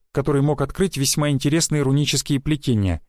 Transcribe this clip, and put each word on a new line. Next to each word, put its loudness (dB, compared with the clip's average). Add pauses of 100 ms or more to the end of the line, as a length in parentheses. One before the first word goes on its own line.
(100)
который 0
мог 0
открыть -2
весьма 0
интересные 0
рунические 0
плетения. 0